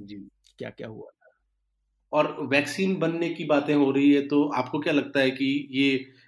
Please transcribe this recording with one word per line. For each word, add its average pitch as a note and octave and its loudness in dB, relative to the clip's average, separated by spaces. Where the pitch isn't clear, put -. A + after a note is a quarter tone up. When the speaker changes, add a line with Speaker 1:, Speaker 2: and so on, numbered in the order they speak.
Speaker 1:
जी। G2+ -16
Speaker 2:
क्या-क्या A#2 -12
हुआ - -16
था। - -20
Speaker 1:
और D3+ 0
वैक्सीन D3 0
बनने E3 -2
की - -8
बातें D3 2
हो C#3+ 4
रही C#3+ 4
है, C#3 0
तो D3 2
आपको D3 -4
क्या E3 -2
लगता C#3 0
है C3+ 2
कि C3+ -4
ये, C3+ 2